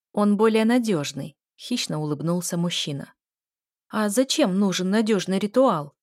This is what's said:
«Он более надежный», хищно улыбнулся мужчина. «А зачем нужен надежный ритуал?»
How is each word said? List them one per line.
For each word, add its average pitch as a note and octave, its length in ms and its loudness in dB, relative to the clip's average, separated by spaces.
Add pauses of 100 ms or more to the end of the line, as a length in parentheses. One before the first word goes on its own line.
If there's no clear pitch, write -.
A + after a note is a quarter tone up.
(140)
«Он G#3 220 2
более A3 300 2
надежный», F3+ 720 0 (200)
хищно - 420 -6
улыбнулся D#3+ 580 -4
мужчина. E3+ 560 -4 (760)
«А G#3+ 200 -2
зачем A3 500 2
нужен F#3 300 0
надежный G3+ 500 0
ритуал?» G#3 640 0